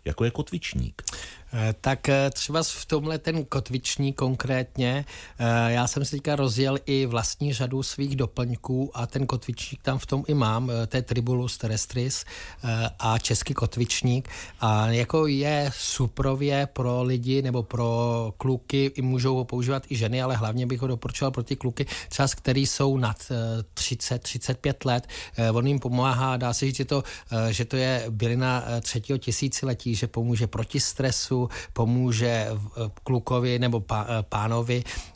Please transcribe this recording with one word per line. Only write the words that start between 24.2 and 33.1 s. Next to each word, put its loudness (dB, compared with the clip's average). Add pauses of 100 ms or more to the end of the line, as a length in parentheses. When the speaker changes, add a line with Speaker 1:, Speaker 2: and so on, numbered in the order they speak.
Speaker 2:
třicet -4
pět 0
let. 2 (300)
Eh, 4
on 4
jim 4
pomáhá, 2
dá 0
se 0
říct, 0
že -2
to, 0 (280)
eh, 2
že 0
to -2
je 0
bylina, 2
eh, -2
třetího -2
tisíciletí, -2
že 0
pomůže 2
proti -2
stresu, 0 (240)
pomůže 2
v-, -4 (100)
eh, -4 (120)
klukovi 2